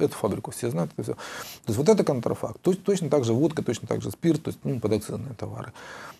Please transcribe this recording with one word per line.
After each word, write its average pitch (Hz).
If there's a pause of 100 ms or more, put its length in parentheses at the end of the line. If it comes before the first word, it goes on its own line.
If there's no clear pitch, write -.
эту 139
фабрику -
все -
знают, 160
это -
все. 120
То -
есть 104
вот 151
это 202
контрафакт. -
То 180
есть 190
точно 185
так 139
же 113
водка, 147
точно -
так 110
же 113
спирт, 160
то -
есть, -
ну, 139
подакцизные 110
товары. 107 (460)